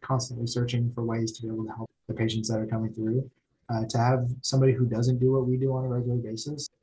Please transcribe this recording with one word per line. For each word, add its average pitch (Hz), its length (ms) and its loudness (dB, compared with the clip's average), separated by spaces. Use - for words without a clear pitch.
constantly 120 460 -2
searching 120 440 0
for 117 140 -4
ways 113 280 0
to - 100 -14
be 113 60 -6
able 110 160 -4
to 110 80 -8
help 113 180 -10
the 117 60 -4
patients 113 340 0
that 110 100 0
are 110 80 -2
coming 110 260 -2
through, 113 380 -2
uh, 117 220 -2
to 117 60 2
have 123 300 2
somebody 131 320 4
who 127 140 2
doesn't 117 320 2
do 127 140 4
what 131 140 2
we 127 100 2
do 131 200 2
on 127 80 -2
a 127 40 -4
regular 123 280 0
basis, 120 520 -6